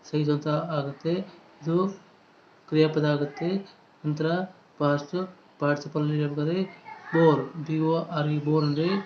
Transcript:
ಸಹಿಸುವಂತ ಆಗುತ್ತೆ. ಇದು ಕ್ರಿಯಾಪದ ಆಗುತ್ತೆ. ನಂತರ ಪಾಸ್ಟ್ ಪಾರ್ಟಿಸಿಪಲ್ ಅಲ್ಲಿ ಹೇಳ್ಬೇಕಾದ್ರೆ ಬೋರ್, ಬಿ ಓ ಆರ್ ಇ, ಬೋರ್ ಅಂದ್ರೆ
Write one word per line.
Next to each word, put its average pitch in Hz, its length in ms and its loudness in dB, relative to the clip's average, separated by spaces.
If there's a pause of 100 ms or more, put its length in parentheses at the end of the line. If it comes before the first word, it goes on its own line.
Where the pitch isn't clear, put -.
ಸಹಿಸುವಂತ 147 440 0
ಆಗುತ್ತೆ. 151 640 -4 (420)
ಇದು 156 200 -2 (920)
ಕ್ರಿಯಾಪದ 156 360 4
ಆಗುತ್ತೆ. 147 440 0 (540)
ನಂತರ 151 240 -2 (500)
ಪಾಸ್ಟ್ 147 380 0 (440)
ಪಾರ್ಟಿಸಿಪಲ್ 147 420 -2
ಅಲ್ಲಿ 151 160 0
ಹೇಳ್ಬೇಕಾದ್ರೆ 151 460 0 (460)
ಬೋರ್, 156 560 4
ಬಿ 156 140 -2
ಓ 160 240 0
ಆರ್ 156 240 -2
ಇ, 151 120 0
ಬೋರ್ 151 260 2
ಅಂದ್ರೆ 147 220 0 (180)